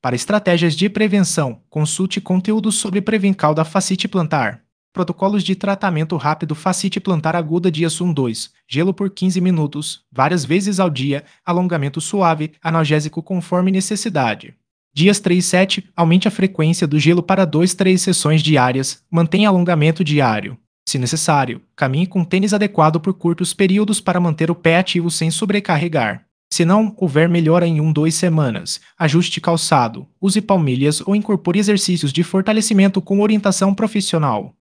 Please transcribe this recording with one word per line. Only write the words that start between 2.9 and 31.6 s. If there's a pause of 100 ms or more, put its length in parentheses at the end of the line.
Prevencal
da
fascite
plantar. (320)
Protocolos
de
tratamento
rápido:
fascite
plantar
aguda,
dias
um,
dois, (180)
gelo
por
quinze
minutos, (100)
várias
vezes
ao
dia, (220)
alongamento
suave, (100)
analgésico
conforme
necessidade. (400)
Dias
três,
sete,
aumente
a
frequência
do
gelo
para
dois,
três
sessões
diárias,
mantenha
alongamento
diário. (260)
Se
necessário, (140)
caminhe
com
tênis
adequado
por
curtos
períodos
para
manter
o
pé
ativo
sem
sobrecarregar. (260)
Se
não
houver
melhora
em
um,
duas
semanas, (180)
ajuste
calçado, (120)
use
palmilhas
ou
incorpore